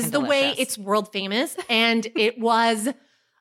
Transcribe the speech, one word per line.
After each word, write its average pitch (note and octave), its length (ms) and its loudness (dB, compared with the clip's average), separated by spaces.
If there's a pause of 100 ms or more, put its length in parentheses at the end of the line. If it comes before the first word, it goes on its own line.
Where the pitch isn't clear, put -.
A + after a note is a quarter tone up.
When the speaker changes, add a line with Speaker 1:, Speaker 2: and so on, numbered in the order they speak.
Speaker 1:
fucking A3+ 40 -4
Speaker 2:
the C#4+ 100 0
way C#4 220 2
Speaker 1:
delicious. C#4 200 -2
Speaker 2:
it's B3+ 160 -6
world G3+ 320 -2
famous. G3+ 460 -4 (140)
And A3+ 420 2
<laughs> - 20 -12
it A3+ 240 0
was, A3+ 480 2 (540)